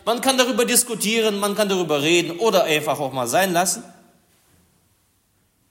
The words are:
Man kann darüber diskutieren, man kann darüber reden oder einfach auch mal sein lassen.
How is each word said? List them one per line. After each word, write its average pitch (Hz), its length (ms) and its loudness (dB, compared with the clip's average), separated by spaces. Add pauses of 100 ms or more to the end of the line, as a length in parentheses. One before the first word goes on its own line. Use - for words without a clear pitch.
Man 233 160 -2
kann 254 180 0
darüber 247 280 2
diskutieren, 220 720 0
man 202 160 -2
kann 208 140 0
darüber 165 320 0
reden 170 380 0
oder 196 260 2
einfach 151 340 0
auch 131 140 -4
mal 127 140 -4
sein 175 260 2
lassen. 185 300 -2 (1900)